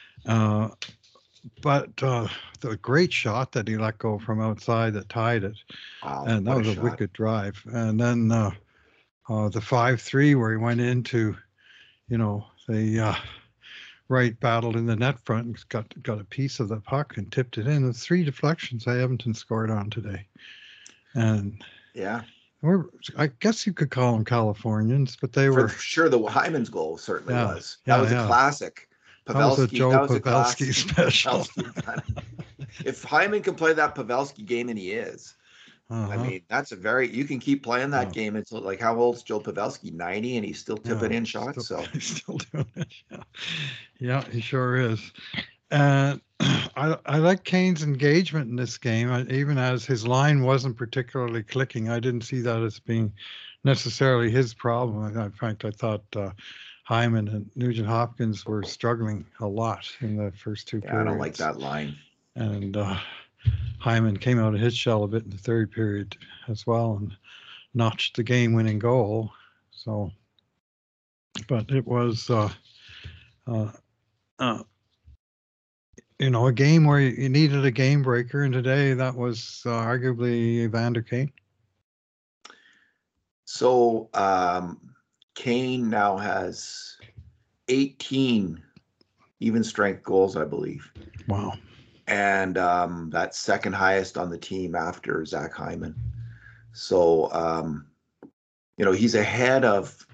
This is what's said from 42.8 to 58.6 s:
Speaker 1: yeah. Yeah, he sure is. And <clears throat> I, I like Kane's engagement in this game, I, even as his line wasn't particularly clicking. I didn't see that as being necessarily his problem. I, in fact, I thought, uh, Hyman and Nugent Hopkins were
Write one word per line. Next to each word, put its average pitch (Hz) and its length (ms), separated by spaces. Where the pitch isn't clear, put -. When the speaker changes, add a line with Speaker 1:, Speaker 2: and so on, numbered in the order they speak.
Speaker 1:
yeah. - 120
Yeah, 127 320
he 117 80
sure 127 380
is. 113 340
And 143 580
<clears throat> - 100
I, 135 560
I 143 100
like 180 260
Kane's 185 400
engagement 147 680
in 120 40
this 120 220
game, 117 340
I, 127 180
even 139 280
as 127 280
his 113 220
line 139 360
wasn't 127 340
particularly 123 640
clicking. 120 480
I 117 100
didn't 120 220
see 123 200
that 117 200
as 110 180
being 110 320
necessarily 127 640
his 120 240
problem. 113 640
I, 110 80
in 101 60
fact, 110 340
I 107 60
thought, 107 320
uh, 98 160
Hyman 113 460
and 107 260
Nugent 117 320
Hopkins 113 580
were 107 180